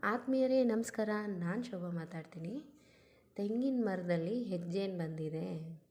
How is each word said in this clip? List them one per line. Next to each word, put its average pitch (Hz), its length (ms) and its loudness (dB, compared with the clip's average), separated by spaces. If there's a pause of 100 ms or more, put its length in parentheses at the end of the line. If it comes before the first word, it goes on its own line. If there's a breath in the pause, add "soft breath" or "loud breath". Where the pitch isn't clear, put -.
ಆತ್ಮೀಯರೇ 262 600 4
ನಮಸ್ಕಾರ, 226 460 2 (180)
ನಾನ್ 190 360 -2
ಶೋಭಾ 180 260 -6
ಮಾತಾಡ್ತೀನಿ. 170 720 -6 (720 loud breath)
ತೆಂಗಿನ 240 480 2
ಮರದಲ್ಲಿ 180 600 0
ಹೆಜ್ಜೇನ್ 185 540 -2
ಬಂದಿದೆ 160 800 -4 (140)